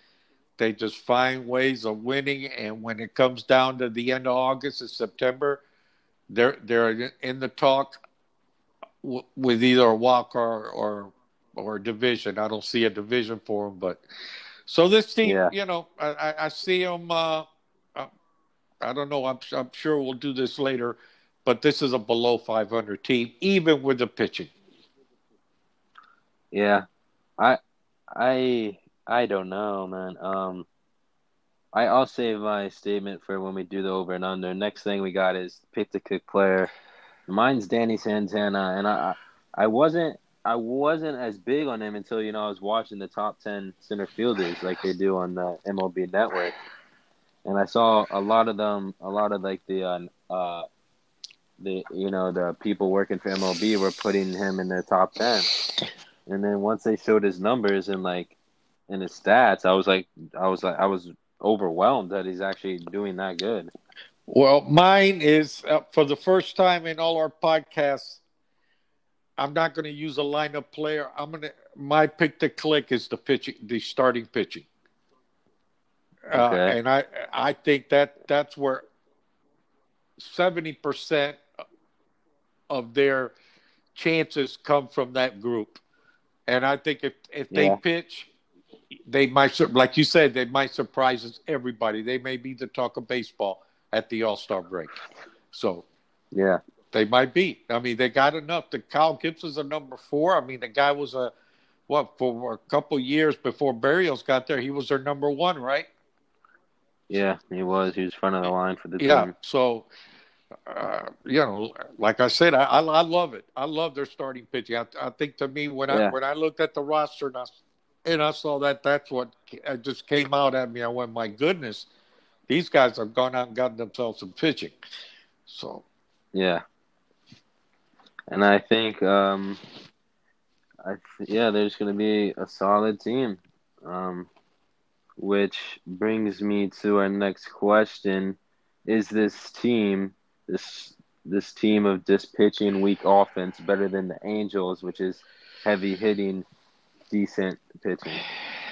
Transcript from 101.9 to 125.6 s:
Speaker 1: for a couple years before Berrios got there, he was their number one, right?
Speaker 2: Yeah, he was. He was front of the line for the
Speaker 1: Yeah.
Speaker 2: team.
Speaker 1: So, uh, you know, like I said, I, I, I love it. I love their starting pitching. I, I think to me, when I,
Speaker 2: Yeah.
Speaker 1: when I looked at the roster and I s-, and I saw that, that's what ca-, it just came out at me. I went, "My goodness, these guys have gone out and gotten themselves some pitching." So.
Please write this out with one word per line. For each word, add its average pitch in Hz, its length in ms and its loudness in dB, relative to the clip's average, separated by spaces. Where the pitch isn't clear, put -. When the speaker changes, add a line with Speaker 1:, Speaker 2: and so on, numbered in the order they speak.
Speaker 1:
for 120 360 -2
a - 40 -10
couple 147 400 -2
years 143 380 2
before 135 360 -2
Berrios 139 520 0
got 131 220 0
there, 139 140 -2
he 135 100 -6
was 139 180 -6
their 139 100 2
number 143 320 -2
one, 160 280 0
right? 135 280 -2
Speaker 2:
Yeah, 98 300 0
he 92 120 -6
was. 92 320 0
He 95 80 -4
was 90 120 -4
front 95 220 0
of 90 60 -2
the 90 80 -2
line 92 260 -2
for - 120 -18
the 90 140 -6
Speaker 1:
Yeah. 139 220 6
Speaker 2:
team. 90 160 -8
Speaker 1:
So, 123 460 -2
uh, - 400 -6
you 143 160 2
know, 110 320 -2
like 110 220 2
I 123 80 6
said, 170 260 6
I, 131 100 6
I, 127 160 6
I 160 220 4
love 165 320 0
it. 95 100 -16
I 131 80 -4
love 156 300 -4
their 139 120 -6
starting 127 400 -12
pitching. 117 300 -6
I, 117 100 -4
I 131 100 -6
think 143 280 -6
to 139 100 -2
me, 147 200 -6
when 135 220 -4
I, 139 80 2
Speaker 2:
Yeah. 110 120 4
Speaker 1:
when 131 140 -2
I 139 100 -2
looked 156 260 -2
at 156 140 0
the 147 80 -4
roster 147 440 -2
and 131 100 -10
I 127 60 -8
s-, - 200 -18
and 160 180 0
I 151 100 2
saw 147 280 -4
that, 143 220 0
that's 143 280 0
what 123 220 -6
ca-, 131 140 -18
it 131 180 -8
just 131 240 -8
came 143 280 0
out 139 200 2
at 127 160 -4
me. 120 120 -8
I 117 60 -2
went, 120 240 -6
"My 113 160 -6
goodness, 135 580 -2
these 165 200 0
guys 127 300 4
have 110 160 -8
gone 127 200 0
out 123 140 -4
and 113 80 -16
gotten 123 200 -2
themselves 113 440 -8
some 95 120 -14
pitching." 139 400 -4
So. - 380 -16